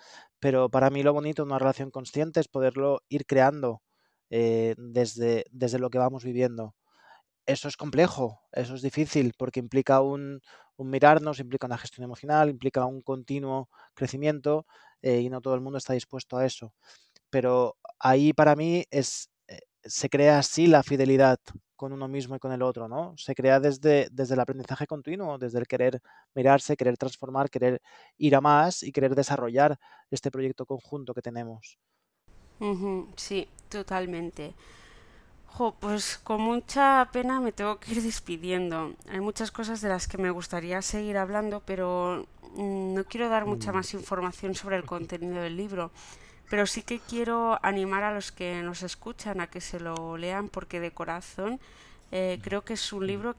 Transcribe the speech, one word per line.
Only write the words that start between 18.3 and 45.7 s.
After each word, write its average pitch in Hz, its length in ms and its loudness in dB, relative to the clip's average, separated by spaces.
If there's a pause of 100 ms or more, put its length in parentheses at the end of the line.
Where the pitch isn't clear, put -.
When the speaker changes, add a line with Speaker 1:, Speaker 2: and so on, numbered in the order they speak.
Speaker 1:
para 147 240 8
mí 170 340 0
es, - 400 -2 (180)
eh, - 120 -18 (240)
se - 260 -4
crea 147 300 8
así 165 280 4
la 151 140 10
fidelidad 135 560 6 (380)
con 139 160 -12
uno 135 160 -8
mismo 135 280 -6
y 131 40 -10
con 131 120 -6
el 127 100 -2
otro, 120 260 -2
¿no? 165 300 -6
Se - 160 -8
crea 131 260 6
desde, 143 520 4
desde 127 220 -2
el 127 60 2
aprendizaje 131 480 -4
continuo, 156 500 -8
desde 120 220 -4
el 120 80 -4
querer 127 320 0 (340)
mirarse, 139 420 4
querer 123 220 0
transformar, 131 520 -4
querer 123 320 0 (360)
ir 143 180 6
a 135 60 6
más 147 400 4
y 139 100 -10
querer 135 220 2
desarrollar 135 640 2 (320)
este 135 220 -4
proyecto 131 340 -4
conjunto 127 480 -10
que 120 80 -10
tenemos. 117 560 -12 (840)
Speaker 2:
Ujú, 196 560 -4
sí, - 320 -6 (200)
totalmente. 175 880 -8 (920)
Jo, 226 340 -4
pues 208 380 -4
con 214 240 -4
mucha 254 680 4
pena 254 280 -2
me 233 120 -2
tengo 208 280 -4
que 226 120 -10
ir 226 100 -2
despidiendo. 175 920 -4 (160)
Hay 190 100 -6
muchas 208 300 -6
cosas 220 300 -8
de 208 80 -2
las 185 200 -2
que 190 100 -6
me 180 120 0
gustaría 175 520 -6
seguir 208 340 -4
hablando, 208 480 -2
pero, 180 640 -4 (280)
mm, 196 400 -4
no 190 100 -2
quiero 233 240 -4
dar 220 180 0
mucha 202 260 -4
Speaker 1:
Mm. 190 40 0
Speaker 2:
más 185 180 -4
información 185 600 -6
sobre 190 220 -6
el 180 80 -4
contenido 175 580 -8
del 170 140 -6
libro, 185 360 -8 (580)